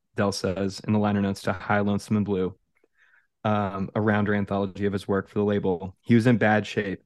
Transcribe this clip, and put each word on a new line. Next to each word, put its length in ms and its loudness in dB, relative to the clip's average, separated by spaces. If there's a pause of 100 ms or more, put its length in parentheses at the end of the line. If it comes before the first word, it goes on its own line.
(140)
Del 180 0
says 540 -4
in 60 0
the 80 2
liner 200 2
notes 220 -2
to 100 -2
High 280 0
Lonesome 380 -2
and 60 0
Blue, 320 -2 (880)
um, 500 -2
a 60 0
rounder 340 2
anthology 520 -2
of 60 0
his 160 -6
work 200 0
for 120 -4
the 40 2
label, 560 -2
"He 140 2
was 120 6
in 100 6
bad 300 2
shape, 400 -4